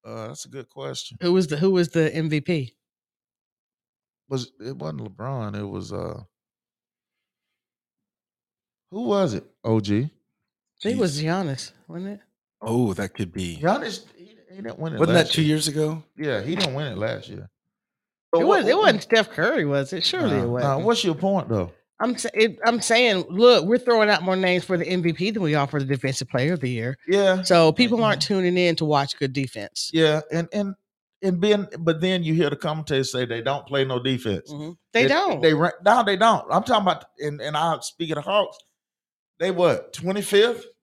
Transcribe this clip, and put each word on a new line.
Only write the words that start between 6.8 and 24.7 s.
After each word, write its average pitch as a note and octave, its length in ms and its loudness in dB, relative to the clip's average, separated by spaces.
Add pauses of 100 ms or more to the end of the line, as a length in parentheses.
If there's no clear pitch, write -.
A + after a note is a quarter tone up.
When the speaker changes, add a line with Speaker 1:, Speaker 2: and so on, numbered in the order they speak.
Speaker 1:
who G#3 120 -8
was G3 300 2
it? - 120 -6 (180)
O A2+ 160 2
G. G#2 300 -2 (760)
Speaker 2:
It A#3 140 -2
was D3+ 240 -2
Speaker 3:
Jeez. D#3 40 -4
Speaker 2:
Giannis, D#3+ 460 -4 (160)
wasn't F3+ 260 -12
it? G3+ 60 -16 (420)
Speaker 3:
Oh, A2+ 320 0
that F#2+ 200 -6
could F2+ 180 -6
be. F2 300 -8
Speaker 1:
Giannis, G#3+ 420 -4 (120)
he, - 200 -20 (140)
he F#3 120 -20
didn't A3+ 180 -14
win D#3+ 140 -8
it A2 60 -8
Speaker 3:
Wasn't E3+ 160 4
that D#3+ 100 6
Speaker 1:
last - 80 -4
Speaker 3:
two D#3+ 100 2
Speaker 1:
year. D3+ 60 2
Speaker 3:
years D#3 180 0
ago? D3+ 360 -4 (140)
Speaker 1:
Yeah, C3+ 240 -4
he D3+ 140 -6
didn't F3+ 180 -4
win C#3+ 140 -6
it G#2+ 100 -8
last A2 320 -6
year. F#2+ 200 -16 (840)
But E3+ 100 4
Speaker 2:
It - 40 2
Speaker 1:
what, F#4+ 160 6
Speaker 2:
was, G3 60 0
it C4+ 80 4
Speaker 1:
what, G#4 80 2
Speaker 2:
wasn't A#3+ 200 4
Steph A3 260 2
Curry, G3+ 360 0
was C#3 280 -2
it? E3+ 100 -6
Surely B3+ 340 0
Speaker 1:
nah, B2 60 0
Speaker 2:
it - 20 -2
Speaker 1:
nah, A#2+ 60 -2
Speaker 2:
wasn't. C3+ 340 0
Speaker 1:
what's A3+ 180 2
your E3+ 120 0
point, F#3 340 -2
though? F#2+ 220 -2 (280)
Speaker 2:
I'm A#3 180 -2
sa-, - 160 -6
it, G#3+ 320 2
I'm A#3 160 2
saying, A3+ 480 4
look, G3+ 360 6
we're A3+ 120 4
throwing A#3 320 4
out F3 140 4
more F#3 120 2
names F3+ 280 2
for F#3 120 -2